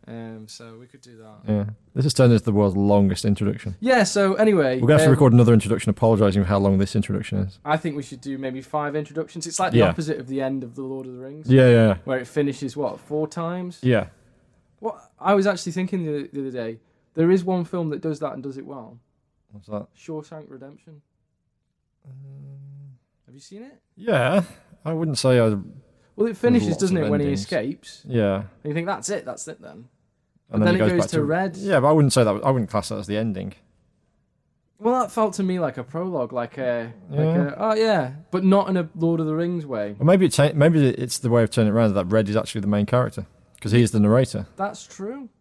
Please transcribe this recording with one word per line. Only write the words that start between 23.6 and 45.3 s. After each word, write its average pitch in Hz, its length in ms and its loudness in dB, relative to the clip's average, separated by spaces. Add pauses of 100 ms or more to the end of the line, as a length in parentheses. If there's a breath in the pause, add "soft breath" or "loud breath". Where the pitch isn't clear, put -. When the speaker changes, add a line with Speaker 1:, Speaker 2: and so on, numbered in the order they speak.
Speaker 1:
it? 269 160 -20 (160)
Speaker 2:
Yeah. 156 480 0 (440 loud breath)
I 160 80 -4
wouldn't 160 240 -4
say 127 200 4
I 113 100 4
Speaker 1:
Well, 104 100 0
it 90 60 -8 (520)
Speaker 2:
There's 214 220 0
Speaker 1:
finishes, 240 320 4
Speaker 2:
lots 160 100 -2
Speaker 1:
doesn't 185 160 0
Speaker 2:
of 156 120 0
Speaker 1:
it, - 20 -2
when 147 100 0
he 143 60 -2
Speaker 2:
endings. 143 160 -2
Speaker 1:
escapes? - 680 -8
Speaker 2:
Yeah. 104 280 0
Speaker 1:
And 98 100 -6 (180)
you 151 80 -6
think, 165 140 -4
"That's 190 240 -6
it, 196 160 -6
that's - 220 -12
it 156 120 -16
then." - 280 -20 (640)
Speaker 2:
And 107 100 -2
Speaker 1:
But - 40 2
Speaker 2:
then - 20 4
Speaker 1:
then 208 100 4
Speaker 2:
it - 20 0
Speaker 1:
it - 0 -
Speaker 2:
goes 202 140 2
Speaker 1:
goes 170 100 2
Speaker 2:
back 156 80 -2
Speaker 1:
to 165 80 -4
Speaker 2:
to 147 60 0
Speaker 1:
Red. 175 340 -4
Speaker 2:
Yeah, 196 220 0
but 135 80 2
I 156 40 4
wouldn't 147 220 4
say 123 100 4
that, 104 180 0
I 139 80 0
wouldn't 120 200 -2
class 101 180 -4
that 107 100 -8
as 98 80 -10
the 104 120 -2
ending. 98 340 -6 (1300)
Speaker 1:
Well, 240 200 0
that 214 140 -2
felt 220 220 0
to 202 80 -4
me 185 180 -2
like 143 160 -2
a 123 80 -8
prologue, 147 480 -6
like 120 240 -6
a, 117 380 -4 (160)
like 143 80 -4
Speaker 2:
Yeah. 165 320 0
Speaker 1:
a, - 80 -12
oh 214 160 -2
yeah, 202 380 0 (180)
but 185 140 -2
not 190 260 4
in 185 80 0
a 170 180 -4
Lord 165 240 0
of 160 60 -2
the 156 80 -2
Rings 170 320 -4
way. 104 320 -6
Speaker 2:
Or 131 80 0
maybe 185 180 6
it's, - 140 2 (160)
maybe 151 340 4
it's - 300 -4
the 127 100 -4
way 117 140 4
of 107 80 0
turning 107 200 2
it 104 60 0
around 113 160 4
that 95 140 -2
Red 104 240 0
is 104 60 0
actually 110 260 -4
the 95 60 -4
main 104 180 0
character, 120 400 -2 (340)
'cause 107 120 -2
he 120 100 6
is 107 80 2
the 110 100 0
narrator. 104 460 2 (100)
Speaker 1:
That's 202 300 -8
true. 240 420 -14 (120)